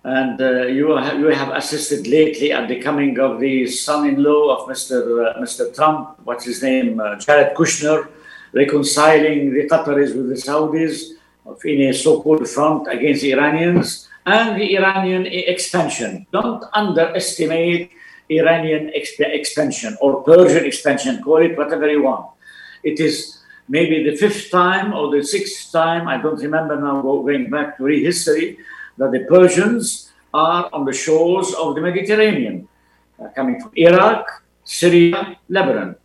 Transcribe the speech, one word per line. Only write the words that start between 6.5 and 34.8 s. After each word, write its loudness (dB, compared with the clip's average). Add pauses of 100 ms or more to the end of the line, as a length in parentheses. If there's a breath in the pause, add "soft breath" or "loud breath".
name, 0
uh, -4
Jared 4
Kushner, 0 (460 loud breath)
reconciling 2
the 0
Qataris 0
with -4
the -4
Saudis -4 (340 loud breath)
of, -20
in 2
a -2
so-called 2
front 0
against 0
the 0
Iranians 0 (160 loud breath)
and 0
the 0
Iranian 0
e-, -6
expansion. -4
Don't -4
underestimate -2 (400 loud breath)
Iranian 2
exp-, -4
expansion -6
or 0
Persian 8
expansion, -2
call 2
it 2
whatever -2
you 2
want. -2 (540 loud breath)
It -4
is -4 (280 loud breath)
maybe 0
the -2
fifth -2
time 0
or -4
the 0
sixth -6
time, 0
I -4
don't -4
remember -4
now, -4
go-, -2
going -2
back -6
to -6
read 0
history, -2 (380 loud breath)
that -2
the -2
Persians 4 (240 soft breath)
are 0
on -6
the -2
shores 0
of -4
the -4
Mediterranean, 0 (560)
uh, -16
coming -4
from -18
Iraq, 4 (220)
Syria, 2 (100)